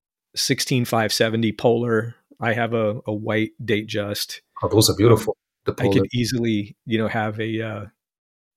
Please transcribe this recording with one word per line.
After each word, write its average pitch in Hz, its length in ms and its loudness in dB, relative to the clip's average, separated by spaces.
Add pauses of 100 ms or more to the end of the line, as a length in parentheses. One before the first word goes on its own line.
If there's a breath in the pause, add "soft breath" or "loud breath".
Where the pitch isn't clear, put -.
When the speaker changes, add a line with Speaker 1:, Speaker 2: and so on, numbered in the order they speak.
(340)
Speaker 1:
sixteen - 500 0
five 113 280 0
seventy 113 400 2
Polar. 117 640 0 (240)
I 113 140 0
have 117 200 -2
a, 110 320 0
a 107 80 -2
white 110 380 -2 (120)
Datejust. 104 760 -4 (200)
Speaker 2:
Oh, 98 80 -2
those 110 220 6
are - 60 -2
beautiful. 107 400 4 (300)
The 101 120 -2
Speaker 1:
I - 60 0
could 101 80 2
Speaker 2:
Polar. - 200 2
Speaker 1:
easily, 113 720 -2
you 113 140 0
know, 110 80 0
have 107 320 -4
a, 110 240 -4
uh, 107 240 -10 (720)